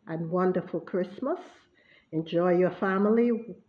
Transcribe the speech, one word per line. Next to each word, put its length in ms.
and 240
wonderful 500
Christmas. 580
Enjoy 460
your 140
family 840